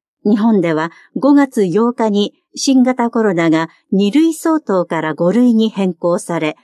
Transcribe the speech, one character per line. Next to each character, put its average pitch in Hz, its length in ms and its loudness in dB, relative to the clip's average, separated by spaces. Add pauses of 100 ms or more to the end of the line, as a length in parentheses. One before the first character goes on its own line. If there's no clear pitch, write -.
(240)
日 208 120 2
本 208 240 2
で 170 120 0
は 156 180 -4 (260)
五 262 160 2
月 269 340 2
八 214 260 0
日 226 160 -2
に 202 260 -2 (220)
新 262 260 2
型 247 280 -2
コ 226 120 -2
ロ 202 120 0
ナ 165 160 0
が 160 180 0 (240)
二 202 180 2
類 320 240 2
相 320 260 -2
当 180 240 -2
か 165 160 -6
ら 156 140 -4
五 170 180 0
類 240 220 2
に 220 160 0
変 190 240 -4
更 175 240 -2
さ 170 220 -6
れ、 156 240 -4